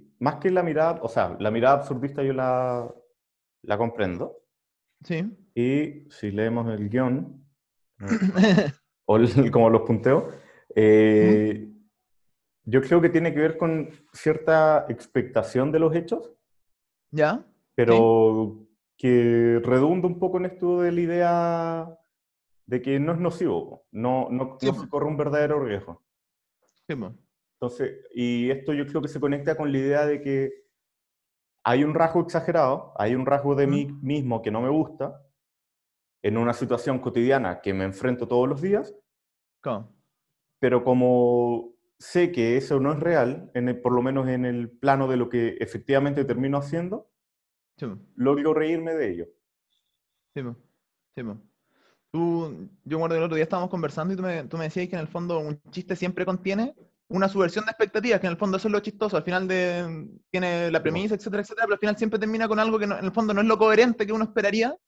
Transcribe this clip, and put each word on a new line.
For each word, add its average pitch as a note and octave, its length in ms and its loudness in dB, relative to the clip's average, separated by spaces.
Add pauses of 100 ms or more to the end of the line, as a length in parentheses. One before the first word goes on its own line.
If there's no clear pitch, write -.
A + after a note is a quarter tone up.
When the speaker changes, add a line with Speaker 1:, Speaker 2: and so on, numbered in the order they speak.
(200)
Speaker 1:
más D3 160 -2
que F#3 160 -2
la F3+ 100 2
mirada, E3 400 0
o A#2 60 -6
sea, F2+ 320 -2
la G#2+ 100 0
mirada A#2+ 280 4
absurdista C#3 460 -6
yo C3+ 100 -2
la, B2+ 600 -2 (680)
la G#2 140 -2
comprendo. G#2 600 -4 (680)
Speaker 2:
Sí. E3+ 220 -6 (300)
Speaker 1:
Y C3+ 560 -2
si G#2 200 -8
leemos A2+ 400 -2
el G#2 180 -6
guión, B2+ 540 -2 (540)
Speaker 2:
<laughs> - 20 -20
Speaker 1:
eh, F#3 720 2 (340)
o G#2+ 120 4
el, A#2 100 6
<laughs> A#2 240 4
como A2+ 180 8
los A2 120 6
punteos, A#2+ 440 2 (500)
eh, G#2+ 920 6
Speaker 2:
¿Mm? - 120 -20 (840)
Speaker 1:
yo A#2+ 160 4
creo E3+ 200 4
que E3+ 80 4
tiene E3 240 0
que D3 60 -2
ver D#3+ 180 0
con D#3+ 320 -2 (240)
cierta D#3 760 4
expectación B2+ 840 -2
de D#3+ 80 2
los D#3+ 160 2
hechos, E3+ 360 -6 (800)
Speaker 2:
Ya, D#3 320 0 (300)
Speaker 1:
pero A2+ 840 4
Speaker 2:
sí. - 80 -20 (300)
Speaker 1:
que A#2 680 4
redunda D3 440 2
un E3+ 120 -4
poco F#3 180 0
en F#3 80 -2
esto F3+ 360 -2
de F3 100 2
la F3 100 -2
idea E3+ 960 -2 (720)
de B2 160 -4
que C#3 160 0
no D#3 140 0
es E3+ 40 -2
nocivo, E3 760 -4
no, B2 380 -2
no, B2+ 300 -6
Speaker 2:
Sí, C3 80 -2
Speaker 1:
no C3+ 80 0
Speaker 2:
po. - 60 -12
Speaker 1:
se - 80 -14
corre D3 180 -2
un D3+ 100 -6
verdadero D3 460 0
riesgo. G2+ 400 -8 (840)
Speaker 2:
Sí, D#3+ 80 -8
po. A#2 200 -10 (380)
Speaker 1:
Entonces, - 600 -8
y A#2+ 380 -2
esto C#3 220 -4
yo C#3+ 120 -4
creo C#3+ 160 -4
que D3 60 -6
se D3 120 -8
conecta C#3+ 380 -2
con D3+ 140 -4
la C#3 80 0
idea C#3+ 260 2
de D3 160 -2
que C3+ 320 -2 (1120)
hay C3 200 4
un D3 120 0
rasgo D#3+ 260 2
exagerado, D#3+ 800 -2
hay A2 160 0
un B2+ 100 -2
rasgo C#3+ 300 0
de C#3 100 2
mí C#3+ 220 0
Speaker 2:
¿Mm? C#3+ 180 -12
Speaker 1:
mismo C3 380 -2
que G#2+ 80 -4
no A2 100 -4
me B2+ 80 -2
gusta, D3+ 500 -4 (1040)
en G#2 160 -2
una A#2 160 0
situación B2 460 -4
cotidiana A#2+ 600 0
que G2 120 -4
me F#2+ 120 -2
enfrento B2 420 -4
todos B2 200 2
los C#3+ 140 -6
días, G3+ 320 -2 (680)
Speaker 2:
Claro. A2+ 300 -8 (680)
Speaker 1:
pero B2 240 2
como B2 880 2 (240)
sé F3 340 0
que A#2+ 240 2
eso C3+ 240 0
no C#3 140 0
es C#3+ 60 -4
real, D#3 560 0
en B2 120 -2
el, B2 140 0
por B2 120 4
lo B2 100 2
menos C3 240 0
en B2+ 180 -2
el A#2+ 240 -4
plano C3+ 380 2
de C3 100 0
lo A#2+ 100 0
que A#2 320 -2
efectivamente C#3 640 0
termino C3+ 360 -2
haciendo, E3+ 500 -6 (680)
Speaker 2:
Sí, C#3+ 100 -10
po. G2 100 -10 (180)
Speaker 1:
logro C#3+ 380 2
reírme D#3+ 400 -2
de C#3 180 -4
ello. E2+ 140 -8 (1120)
Speaker 2:
Sí, C#3+ 80 -8
po. A#2+ 120 -10 (600)
Sí, C3 80 -12
po. G#2+ 140 -10 (760)
Tú, E3 580 -4 (160)
yo D3 120 -6
me D#3+ 60 -2
acuerdo E3 120 -2
que - 40 0
el D#3+ 60 0
otro D#3+ 100 -4
día D#3 80 2
estábamos F3+ 260 -4
conversando E3 440 -4
y F#3+ 40 -6
tú F#3 60 -6
me, E3+ 220 -6
tú - 120 -12
me E3 60 -6
decías F3+ 260 -6
que F#3 60 -8
en E3+ 60 -6
el D#3 60 -8
fondo F3 320 -6
un D3+ 300 -8
chiste F#3 260 -8
siempre F3+ 300 -4
contiene F#3+ 480 -4 (340)
una G3 220 0
subversión G3 360 0
de A3 60 -4
expectativas, G#3+ 480 0
que F#3 80 -6
en F3 60 -2
el E3+ 40 -8
fondo F#3+ 200 -2
eso - 100 -4
es G#3+ 40 0
lo G#3 80 2
chistoso, G#3 360 -4
al D#3+ 80 0
final F#3 240 -2
de, F3 600 -4 (240)
tiene F3 400 -2
la D#3+ 80 2
Speaker 1:
Sí, - 20 -12
po. - 20 -12
Speaker 2:
premisa, F#3+ 320 -2
etcétera, G3+ 280 -6
etcétera, A3+ 240 -4
pero G#3 80 2
al - 40 -8
final G#3 180 0
siempre A3 220 -2
termina A3 280 -2
con G#3+ 120 0
algo A3 200 0
que G#3 80 -2
no, G3+ 100 -4
en - 80 -6
el F#3+ 60 -2
fondo G#3+ 220 -2
no G3+ 80 0
es A3 60 2
lo A3 120 4
coherente A3 480 4
que G#3 60 -4
uno A3 100 -2
esperaría, A3 520 0 (120)